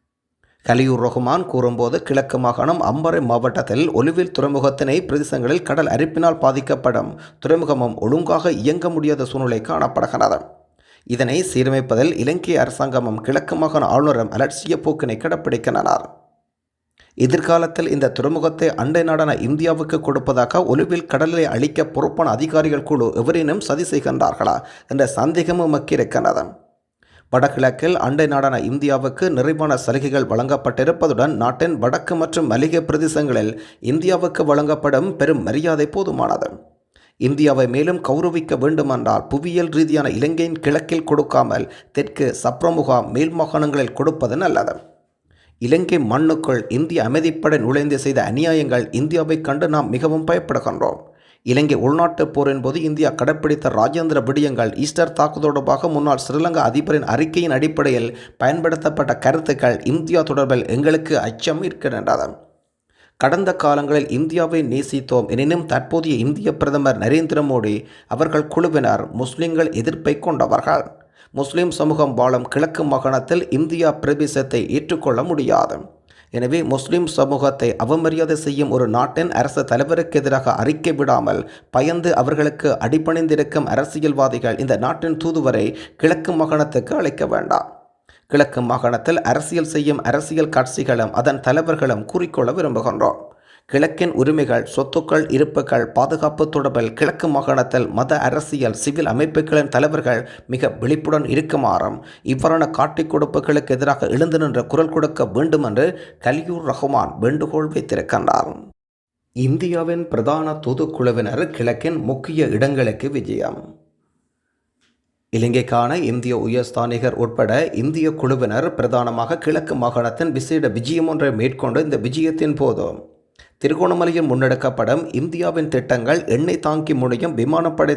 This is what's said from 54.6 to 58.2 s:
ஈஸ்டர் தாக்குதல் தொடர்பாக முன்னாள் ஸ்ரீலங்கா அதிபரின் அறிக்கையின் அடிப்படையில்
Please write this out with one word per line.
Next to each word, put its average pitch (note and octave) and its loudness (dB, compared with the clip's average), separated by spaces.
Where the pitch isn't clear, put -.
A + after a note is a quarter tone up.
ஈஸ்டர் D#3 0
தாக்குதல் D3+ 0
தொடர்பாக C#3 0
முன்னாள் C#3+ 2
ஸ்ரீலங்கா D#3+ 0
அதிபரின் D3 0
அறிக்கையின் D#3 0
அடிப்படையில் C#3 0